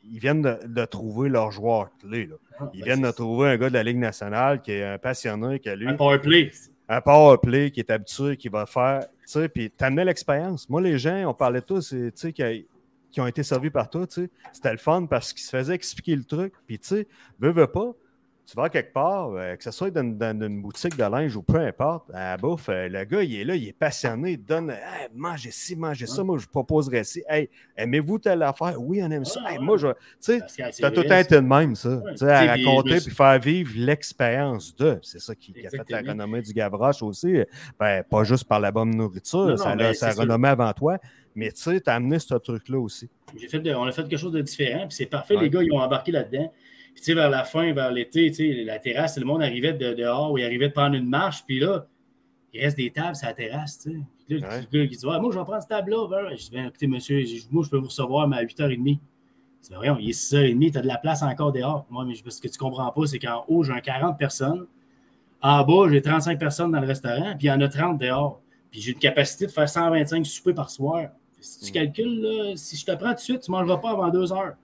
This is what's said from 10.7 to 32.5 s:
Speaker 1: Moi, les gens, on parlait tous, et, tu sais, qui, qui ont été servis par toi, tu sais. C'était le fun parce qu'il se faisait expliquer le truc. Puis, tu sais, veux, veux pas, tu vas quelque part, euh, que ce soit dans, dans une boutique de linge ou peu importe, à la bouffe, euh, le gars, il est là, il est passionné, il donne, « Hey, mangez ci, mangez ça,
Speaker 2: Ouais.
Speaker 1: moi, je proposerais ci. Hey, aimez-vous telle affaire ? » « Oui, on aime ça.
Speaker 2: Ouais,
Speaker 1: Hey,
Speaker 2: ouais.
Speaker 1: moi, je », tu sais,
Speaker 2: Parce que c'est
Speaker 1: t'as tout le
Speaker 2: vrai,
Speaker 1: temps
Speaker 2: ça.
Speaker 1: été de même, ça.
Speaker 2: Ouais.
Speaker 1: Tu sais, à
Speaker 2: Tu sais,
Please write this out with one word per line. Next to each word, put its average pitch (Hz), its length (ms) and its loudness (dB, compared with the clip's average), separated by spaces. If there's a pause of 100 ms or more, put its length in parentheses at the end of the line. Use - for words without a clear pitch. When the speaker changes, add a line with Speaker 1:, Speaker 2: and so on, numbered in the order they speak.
Speaker 1:
Moi, 156 100 0
les 175 160 2
gens, 175 320 -2
on 123 60 -2
parlait 123 280 0
tous, 190 300 -4
et, 120 200 -6
tu - 80 -18
sais, 165 120 -6
qui, 113 340 -4 (440)
qui - 100 -6
ont 123 60 0
été 123 160 -4
servis 139 280 -2
par 123 200 -2
toi, 175 160 -4
tu 175 160 -8
sais. 180 80 -8 (220)
C'était - 180 -2
le 110 80 -4
fun 170 280 0
parce 131 260 -2
qu'il - 100 -14
se - 80 -12
faisait 131 240 -2
expliquer - 400 -4
le 135 80 -2
truc. 175 300 -6 (160)
Puis, 117 100 -10
tu - 80 -16
sais, 202 220 -4 (320)
veux, 135 100 4
veux 165 160 6
pas, 214 240 -4 (540)
tu - 120 -16
vas 139 120 0
quelque - 240 -2
part, 165 420 0
euh, 90 200 -6
que - 80 -16
ce 113 80 -10
soit 190 220 -6
dans, 151 120 0 (140)
dans 110 240 -2
une 104 180 -6
boutique 139 360 -6
de 120 80 0
linge 120 320 -2
ou 101 60 -8
peu - 160 2
importe, 156 540 -2
à 92 200 -8
la 92 40 -6
bouffe, 151 320 -4
euh, 92 200 -4
le 95 160 -8
gars, 170 180 -2
il 127 140 -2
est 101 80 -6
là, 170 100 -2
il 123 140 -4
est 92 40 -16
passionné, 139 600 -4
il 117 120 -8
donne, « 160 260 -2
Hey, 135 440 -10
mangez 131 380 -10
ci, - 240 -6
mangez 151 300 -6
ça, 127 160 -6
Speaker 2:
Ouais. 196 40 -2
Speaker 1:
moi, 175 120 0
je 104 100 -10
proposerais 135 560 0
ci. - 240 -10
Hey, 151 200 0 (280)
aimez-vous 147 420 0
telle 175 240 2
affaire ? » « 160 380 -2
Oui, 175 200 -2
on 170 120 -2
aime 143 120 -4
ça. 240 200 -6
Speaker 2:
Ouais, - 80 -6
Speaker 1:
Hey, - 60 -8
Speaker 2:
ouais. 131 60 -4
Speaker 1:
moi, 202 140 4
je », 147 100 0
tu 123 60 0 (240)
sais, 233 220 2
Speaker 2:
Parce - 160 -16
que 131 60 -10 (100)
c'est - 100 -4
Speaker 1:
t'as 139 80 4
tout 113 120 2
le 139 40 2
Speaker 2:
vrai, - 20 0
Speaker 1:
temps 185 60 8
Speaker 2:
ça. 185 60 8
Speaker 1:
été 175 160 6
de 139 40 12
même, 135 360 6
ça. 117 200 -4
Speaker 2:
Ouais. 104 140 -8
Speaker 1:
Tu - 80 -10
sais, 139 140 6
à 139 80 10
Speaker 2:
Tu 120 80 8
sais, 120 60 6